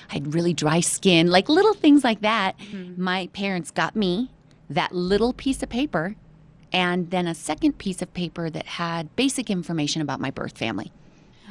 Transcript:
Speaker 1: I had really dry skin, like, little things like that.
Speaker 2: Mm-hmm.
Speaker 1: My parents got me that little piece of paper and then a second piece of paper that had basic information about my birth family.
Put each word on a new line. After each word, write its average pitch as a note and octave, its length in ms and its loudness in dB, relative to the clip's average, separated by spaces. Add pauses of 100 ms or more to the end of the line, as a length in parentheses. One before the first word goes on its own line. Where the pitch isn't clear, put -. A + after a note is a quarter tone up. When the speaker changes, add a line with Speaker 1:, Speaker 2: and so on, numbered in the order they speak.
(100)
Speaker 1:
I - 40 -8
had D3 200 -4
really E3+ 180 2
dry D3+ 280 2
skin, E3+ 500 4
like, F#3+ 180 4
little F#4+ 260 6
things D4 280 8
like A3+ 200 0
that. G#3 360 0
Speaker 2:
Mm-hmm. F#3 420 -10
Speaker 1:
My F#3 320 -2
parents F#3+ 380 -4
got E3 240 -2
me G#3 360 0 (380)
that D3+ 240 -2
little G3 400 2
piece - 300 -4
of C4 60 -8
paper G#3+ 480 -4 (560)
and F3+ 380 0
then F3+ 180 -2
a E3 80 -4
second - 420 -2
piece F#3 240 -6
of F3+ 120 -8
paper E3+ 360 -6
that D#3+ 160 -10
had E3+ 480 -6
basic C4 340 -2
information E3 540 -2
about C#3 160 -4
my C3+ 140 -4
birth - 260 -10
family. A2 320 -6 (600)